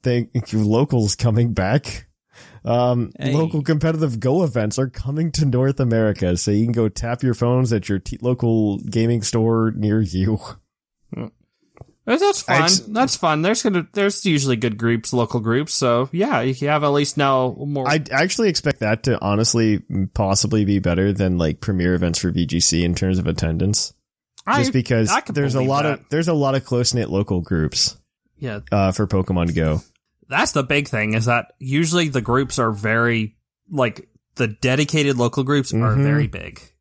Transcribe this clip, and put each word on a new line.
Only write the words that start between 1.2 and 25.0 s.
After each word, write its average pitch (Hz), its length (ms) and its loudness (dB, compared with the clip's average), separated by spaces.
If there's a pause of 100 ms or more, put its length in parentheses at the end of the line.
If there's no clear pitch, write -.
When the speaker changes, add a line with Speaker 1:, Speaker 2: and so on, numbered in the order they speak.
Speaker 1:
back, 101 540 -2 (580)
um, 120 540 0
Speaker 2:
Hey. 139 160 -2
Speaker 1:
local 160 280 0
competitive 156 580 0
Go 131 240 2
events 110 340 -2
are 131 100 0
coming 151 440 -4
to 156 120 0
North 131 360 0
America, 110 580 2
so - 120 -2
you 104 140 2
can 117 80 -2
go 113 160 2
tap 120 340 -4
your 123 120 0
phones 123 400 0
at 101 160 -2
your 98 80 0
t-, - 240 -8
local 113 560 2
gaming 113 420 0
store 113 560 2
near 107 240 2
you. 95 380 0 (1700)
Speaker 3:
That's, 285 160 2
that's 403 200 2
fun. 135 200 2
Speaker 1:
Ex- 180 180 2
Speaker 3:
That's 214 360 0
fun. 156 260 0
There's 196 200 0
gonna, 185 300 0
there's 202 320 -2
usually 139 320 2
good 110 220 -2
groups, 113 340 0
local 120 280 0
groups. 117 340 -2
So 123 360 2
yeah, 190 300 0
you 131 280 -2
have 147 140 2
at 147 60 0
least 143 300 0
now 131 400 2
more. 139 280 -4
Speaker 1:
I 156 240 0
actually 185 380 0
expect - 320 -2
that 110 220 0
to 123 200 0
honestly 110 600 2 (320)
possibly 104 500 0
be 101 140 2
better 92 340 2
than, 95 240 0
like, 80 240 0
premier 90 340 0
events 85 260 0
for 90 100 0
V 82 160 0
G 85 140 0
C 82 220 2
in 87 120 2
terms 92 240 0
of 87 80 -2
attendance. 82 680 -2 (540)
Speaker 3:
I, 269 140 2
Speaker 1:
Just 269 120 0
because 113 380 0